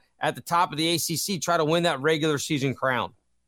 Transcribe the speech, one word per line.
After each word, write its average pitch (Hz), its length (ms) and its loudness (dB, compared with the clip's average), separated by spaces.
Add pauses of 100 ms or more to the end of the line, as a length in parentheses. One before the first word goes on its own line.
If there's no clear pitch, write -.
(200)
at 143 140 0
the 127 80 -14
top 170 300 2
of 147 80 -6
the 160 80 0
A 170 100 2
C - 180 -2
C, 190 220 -4
try 170 200 0
to 165 60 2
win 170 200 2
that 151 180 0
regular 151 380 2
season 135 340 -2
crown. 120 400 -2 (340)